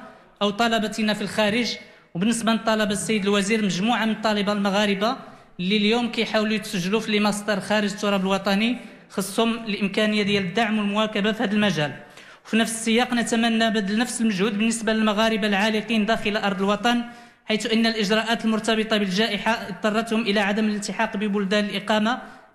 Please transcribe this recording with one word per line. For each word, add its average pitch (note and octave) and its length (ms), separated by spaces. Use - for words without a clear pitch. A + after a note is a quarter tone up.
أو G#3 80
طلبتنا G#3+ 640
في G#3 80
الخارج. G#3+ 540
وبالنسبة A3 380
للطلبة A3 400
السيد G#3 300
الوزير، G3+ 420
مجموعة G3+ 400
من A3 80
الطلبة G#3 400
المغاربة G3+ 640
اللي F#3 160
اليوم A3+ 340
كيحاولوا G#3+ 440
يتسجلوا G3+ 460
في G#3+ 100
لي G#3 100
ماستر G#3 400
خارج G#3 320
التراب G3+ 280
الوطني G3 560
خصهم A3+ 440
الإمكانية G#3+ 680
ديال G3+ 220
الدعم G#3+ 340
والمواكبة G#3+ 540
في A3 100
هذا G3+ 100
المجال. E3 400
وفي - 100
نفس A3+ 160
السياق A#3+ 420
نتمنى A3+ 560
بذل G#3 280
نفس A#3+ 220
المجهود G#3 380
بالنسبة A3+ 340
للمغاربة A3 540
العالقين G#3 600
داخل G#3 300
أرض G3 260
الوطن، G#3 400
حيث G#3+ 280
إن A3+ 140
الإجراءات A3 580
المرتبطة A3 520
بالجائحة G3+ 540
اضطرتهم A3 540
إلى G#3 180
عدم G#3 240
الالتحاق G#3 520
ببلدان G#3 480
الإقامة G#3+ 540